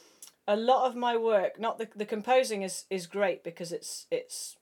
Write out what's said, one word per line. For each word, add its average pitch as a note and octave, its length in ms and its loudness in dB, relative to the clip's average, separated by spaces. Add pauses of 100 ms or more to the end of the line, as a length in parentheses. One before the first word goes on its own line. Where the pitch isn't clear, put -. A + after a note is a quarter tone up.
(480)
a G#3 100 4
lot A#3+ 300 4
of A#3 80 -2
my A#3+ 200 0
work, G#3+ 440 2
not A3 180 -2
the, A3 180 -8
the G#3 100 -6
composing A3 580 2
is, F#3 260 -8
is F3+ 180 -4
great G3 360 0
because E3+ 280 -10
it's, - 400 -10
it's - 500 -6